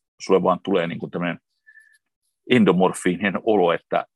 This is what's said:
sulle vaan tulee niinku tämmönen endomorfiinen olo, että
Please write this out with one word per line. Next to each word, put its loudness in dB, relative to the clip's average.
sulle 2
vaan 0
tulee -2
niinku -10
tämmönen -6
endomorfiinen 2
olo, 2
että -4